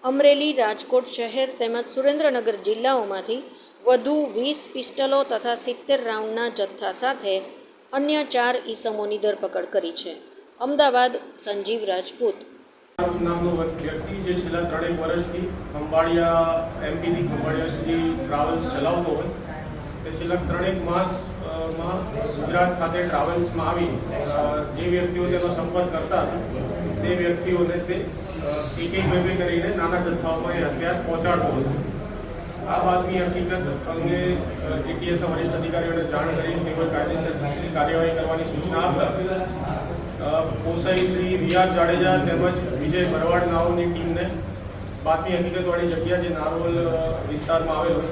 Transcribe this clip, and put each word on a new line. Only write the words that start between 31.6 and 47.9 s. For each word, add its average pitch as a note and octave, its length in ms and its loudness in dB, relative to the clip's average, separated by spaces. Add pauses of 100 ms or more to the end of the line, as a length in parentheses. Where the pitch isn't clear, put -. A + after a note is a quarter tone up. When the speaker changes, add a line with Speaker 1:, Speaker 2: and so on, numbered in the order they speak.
Speaker 2:
આ F3+ 160 0
બાતમી F3+ 340 2
હકીકત F3+ 720 -2
અંગે, F3 460 0
અ, - 560 -4
એ - 20 -4
ટી F3 140 -4
એસના E3+ 200 0
વરિષ્ઠ E3+ 280 -2
અધિકારીઓને E3 500 -2
જાણ F3 220 -2
કરી D#3+ 260 -2
તેઓ E3 320 -2
કાયદેસર D#3 880 -2
કાર્યવાહી E3 360 2
કરવાની E3 340 0
સૂચના E3+ 340 0
આપતા, - 280 2 (1120)
અ, D#3 240 2
પોસાઈ E3+ 560 0
શ્રી F3+ 400 2
વી F3 200 2
આર F#3 180 6
જાડેજા F3 420 4
તેમજ F3+ 640 2
વિજય F3 240 2
ભરવાડ E3+ 480 2
નાઓની F3 400 2
ટીમને E3+ 380 -2 (720)
બાતમી E3 340 2
હકીકતવાળી F3 500 0
જગ્યા E3+ 320 0
જે F3 100 0
નારોલ, E3+ 580 0
અ, D#3+ 440 0
વિસ્તારમાં D#3+ 480 0
આવેલો E3+ 340 2